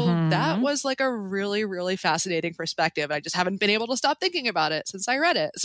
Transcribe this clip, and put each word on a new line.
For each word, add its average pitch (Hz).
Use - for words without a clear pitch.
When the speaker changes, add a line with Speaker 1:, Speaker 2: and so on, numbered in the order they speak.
Speaker 1:
that 202
Speaker 2:
Mm-hmm. 214
Speaker 1:
was, 285
like, 269
a 269
really, 202
really 185
fascinating 170
perspective. 160
I 151
just -
haven't 180
been 208
able 220
to 247
stop -
thinking 349
about 160
it 156
since 190
I 254
read 320
it. 156
<laughs> -